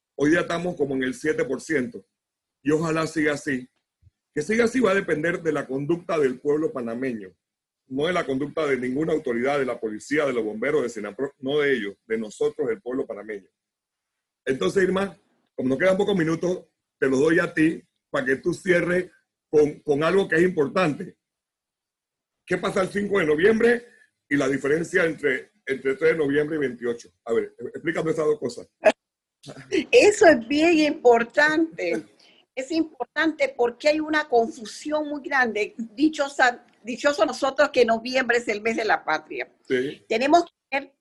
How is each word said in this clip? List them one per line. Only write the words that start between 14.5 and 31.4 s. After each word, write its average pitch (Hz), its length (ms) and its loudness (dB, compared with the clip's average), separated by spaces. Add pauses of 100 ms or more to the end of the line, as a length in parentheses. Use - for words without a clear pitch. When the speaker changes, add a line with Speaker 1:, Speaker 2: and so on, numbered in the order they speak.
Speaker 1:
Irma, 185 340 -2 (380)
como 127 140 -2
nos 135 80 0
quedan 185 180 2
pocos 196 200 0
minutos, 170 480 -2 (340)
te 135 100 0
los 131 100 2
doy 165 220 4
a 165 120 -2
ti 165 300 0 (260)
para 143 160 -4
que 131 120 0
tú 165 180 -4
cierres 175 560 0 (400)
con, 151 300 2
con 147 240 0
algo 190 240 2
que 160 80 0
es 165 60 4
importante. 170 760 0 (1300)
¿Qué 180 100 -2
pasa 190 260 -2
el 180 60 -2
cinco 202 300 -2
de 165 80 2
noviembre 226 600 2 (420)
y 143 80 0
la 139 120 2
diferencia 156 560 0
entre, 139 480 -2 (140)
entre 135 300 -2
tres 160 160 4
de 165 60 0
noviembre 151 380 0
y 151 40 -2
veintiocho? 120 500 -4 (140)
A 117 80 -4
ver, 104 260 0
e-, 120 80 -12
explícame 165 460 -4
esas 151 140 0
dos 151 120 0
cosas. - 300 -10 (1200)
Speaker 2:
Eso 370 360 8
es 247 220 6
bien 311 300 4
importante. 247 1300 2 (500)